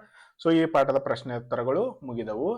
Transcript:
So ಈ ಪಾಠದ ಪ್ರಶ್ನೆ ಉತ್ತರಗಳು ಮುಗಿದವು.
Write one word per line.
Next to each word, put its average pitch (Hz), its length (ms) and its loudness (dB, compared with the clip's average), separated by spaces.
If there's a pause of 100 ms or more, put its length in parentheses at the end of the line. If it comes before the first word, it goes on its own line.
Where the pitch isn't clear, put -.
(400)
So - 140 -2
ಈ 165 120 6
ಪಾಠದ 135 340 4
ಪ್ರಶ್ನೆ 127 380 -4
ಉತ್ತರಗಳು 120 460 -2 (200)
ಮುಗಿದವು. 117 540 -4